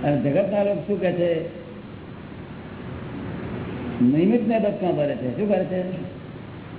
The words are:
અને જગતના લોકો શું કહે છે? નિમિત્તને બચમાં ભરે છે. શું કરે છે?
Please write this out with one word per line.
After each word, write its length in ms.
અને 100
જગતના 460
લોકો 240
શું 140
કહે 100
છે? 520
નિમિત્તને 580
બચમાં 360
ભરે 200
છે. 220
શું 120
કરે 140
છે? 180